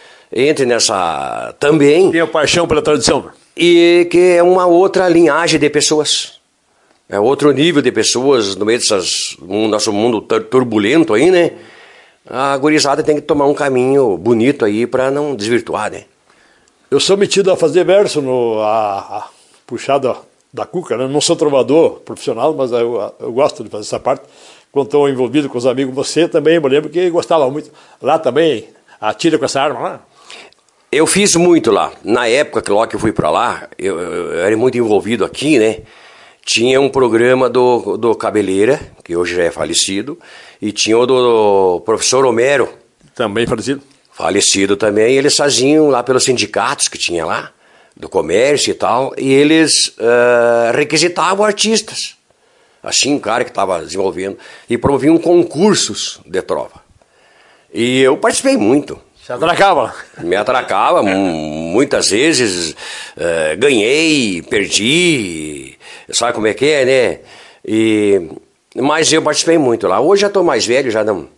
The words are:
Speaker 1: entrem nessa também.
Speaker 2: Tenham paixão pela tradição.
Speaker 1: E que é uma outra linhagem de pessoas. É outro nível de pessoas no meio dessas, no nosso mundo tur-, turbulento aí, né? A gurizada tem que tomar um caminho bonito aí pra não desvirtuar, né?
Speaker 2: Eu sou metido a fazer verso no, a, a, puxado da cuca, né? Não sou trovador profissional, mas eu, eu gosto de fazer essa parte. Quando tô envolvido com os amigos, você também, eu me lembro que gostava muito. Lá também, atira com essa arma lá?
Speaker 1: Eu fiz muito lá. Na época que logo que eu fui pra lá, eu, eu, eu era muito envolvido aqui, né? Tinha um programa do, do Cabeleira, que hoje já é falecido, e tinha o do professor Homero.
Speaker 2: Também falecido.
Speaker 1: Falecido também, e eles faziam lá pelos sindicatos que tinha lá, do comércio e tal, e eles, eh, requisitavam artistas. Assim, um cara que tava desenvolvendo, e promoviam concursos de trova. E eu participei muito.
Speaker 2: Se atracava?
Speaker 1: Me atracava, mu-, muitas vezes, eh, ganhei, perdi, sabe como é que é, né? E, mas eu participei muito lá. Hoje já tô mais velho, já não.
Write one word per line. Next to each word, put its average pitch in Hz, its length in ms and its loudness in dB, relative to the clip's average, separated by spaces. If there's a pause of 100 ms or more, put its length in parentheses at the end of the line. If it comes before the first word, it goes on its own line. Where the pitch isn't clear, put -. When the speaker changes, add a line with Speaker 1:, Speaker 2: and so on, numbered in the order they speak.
(320)
Speaker 1:
entrem 135 360 0
nessa 76 920 -2
também. 151 520 4
Speaker 2:
Tenham 165 160 0
paixão 165 400 0
pela 151 140 0
tradição. 147 480 0 (260)
Speaker 1:
E 170 540 4
que 175 260 4
é 170 80 4
uma 180 220 4
outra 185 440 4
linhagem 160 500 2
de 147 100 2
pessoas. 147 720 -2 (680)
É 98 100 -2
outro 139 320 2
nível 147 300 2
de 123 100 0
pessoas 113 640 0
no 98 100 -4
meio 113 120 2
dessas, - 640 -4
no 101 260 -2
nosso 107 240 0
mundo 107 300 0
tur-, 110 220 -2
turbulento 120 680 0
aí, 147 180 4
né? 175 220 2 (760)
A 139 280 -2
gurizada 147 440 2
tem 151 140 0
que 143 60 -4
tomar 147 260 0
um 143 60 2
caminho 131 640 2
bonito 117 480 0
aí 107 220 0
pra 127 240 -2
não 143 260 -4
desvirtuar, 117 560 -4
né? - 120 -14 (880)
Speaker 2:
Eu 139 80 2
sou 190 180 2
metido 196 340 2
a 170 60 2
fazer 165 260 2
verso 180 380 2
no, 120 400 -2
a, 107 380 -2
a, 101 280 -12 (380)
puxado 131 500 -2 (380)
da 110 120 -8
cuca, 120 320 -6
né? 131 100 -4
Não 135 140 -2
sou 170 140 0
trovador 143 680 2
profissional, 127 520 -4
mas 131 180 -4
eu, 117 480 -2
eu 123 120 -10
gosto 131 320 -2
de 104 60 -16
fazer 104 160 -12
essa 117 140 -8
parte. 139 260 -4 (460)
Quando 139 180 -2
tô 143 180 2
envolvido 131 420 -2
com 123 80 -8
os 120 80 -4
amigos, 131 280 -2
você 151 340 -2
também, 160 280 2
eu 165 60 2
me 139 80 0
lembro 151 200 0
que 180 200 -2
gostava 160 400 0
muito. 147 220 -10 (300)
Lá 151 180 0
também, 135 480 0 (340)
atira 151 380 -2
com 135 60 -2
essa 135 160 -4
arma 139 180 -4
lá? 135 200 -10 (920)
Speaker 1:
Eu 151 140 2
fiz 190 300 0
muito 170 360 4
lá. 82 200 0 (120)
Na 120 240 0
época 123 340 0
que - 100 -8
logo 110 160 2
que - 80 -8
eu 98 40 -8
fui 104 120 0
pra 78 200 -2
lá, 98 360 -2 (100)
eu, 90 220 -4
eu, 85 340 -6
eu 85 120 -2
era 110 100 2
muito 120 220 0
envolvido 107 480 0
aqui, - 320 -2
né? 110 220 2 (640)
Tinha 131 380 0
um 139 80 0
programa 127 580 2
do, 117 500 0
do 113 180 0
Cabeleira, 104 640 0 (240)
que 85 120 -8
hoje 87 200 -2
já 87 80 0
é 82 80 0
falecido, 98 680 -6 (420)
e 107 120 -4
tinha 107 260 0
o 123 80 4
do 107 760 2
professor 127 440 0
Homero. 123 420 0 (460)
Speaker 2:
Também 113 320 -4
falecido. 123 380 -4 (280)
Speaker 1:
Falecido 98 640 0
também, 110 380 2
e 135 40 2
eles 139 180 0
faziam 143 540 2
lá 120 140 0
pelos 127 200 0
sindicatos 117 640 -2
que - 100 -12
tinha 85 280 -4
lá, - 260 -6 (440)
do - 140 -16
comércio 98 600 0
e - 20 -6
tal, 113 440 -2
e 135 140 -2
eles, 151 640 2
eh, 120 800 2
requisitavam 170 720 0
artistas. 208 680 -4 (680)
Assim, - 320 -2
um 139 60 -2
cara 113 260 -2
que - 60 -10
tava 95 280 -2
desenvolvendo, 92 580 -6 (320)
e 117 80 0
promoviam 139 420 2
concursos 170 1080 0
de 90 160 -6
trova. - 400 -8 (920)
E 127 280 0
eu 135 160 4
participei 262 400 0
muito. 135 420 0 (260)
Speaker 2:
Se - 60 -14
atracava? 156 600 2 (240)
Speaker 1:
Me 87 180 -2
atracava, 123 680 0
mu-, 82 680 -2
muitas 107 380 0
vezes, 104 640 0 (400)
eh, 82 400 -2
ganhei, 127 840 0
perdi, 98 1400 -2 (340)
sabe 117 220 -2
como 110 140 -2
é 104 60 2
que 135 120 -2
é, 143 200 2
né? 123 340 0 (460)
E, 107 560 2 (540)
mas 147 380 0
eu 160 80 2
participei 151 360 0
muito 117 300 0
lá. 95 140 2
Hoje 196 220 2
já 202 60 0
tô 196 140 0
mais 123 220 0
velho, 123 260 0
já 107 120 0
não. 104 340 -4